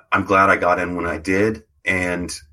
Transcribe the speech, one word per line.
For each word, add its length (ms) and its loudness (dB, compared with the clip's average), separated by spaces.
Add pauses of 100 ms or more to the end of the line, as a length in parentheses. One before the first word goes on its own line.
(100)
I'm 140 0
glad 240 4
I 80 4
got 220 2
in 180 -4
when 100 -4
I 120 -4
did. 460 0 (200)
And 480 -2 (200)